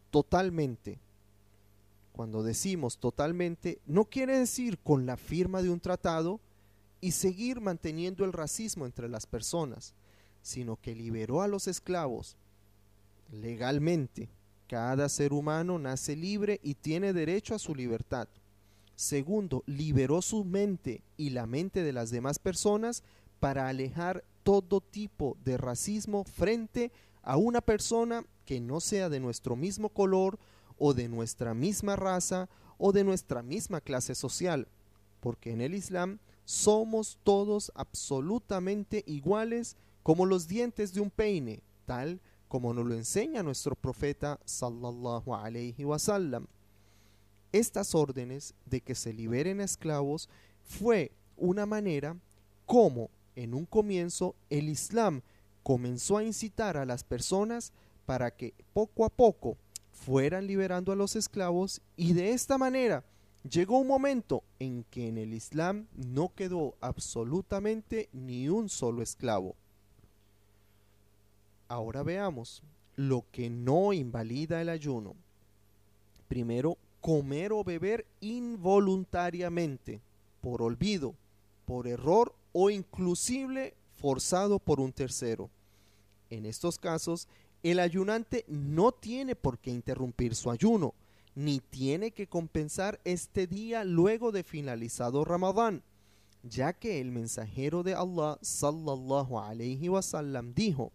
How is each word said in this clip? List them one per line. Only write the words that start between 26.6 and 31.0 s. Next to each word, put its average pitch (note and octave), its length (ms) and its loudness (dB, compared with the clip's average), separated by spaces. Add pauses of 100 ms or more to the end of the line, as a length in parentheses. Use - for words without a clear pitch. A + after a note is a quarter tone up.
a C3+ 140 2
una A#3 240 4
persona A#3 640 2 (200)
que B2+ 140 -4
no B2 200 -2
sea F#3+ 300 0
de C#3 100 0
nuestro A#2+ 360 -2
mismo G3 340 -2
color F#3+ 480 4 (400)
o C#3+ 160 6
de A#2+ 160 -2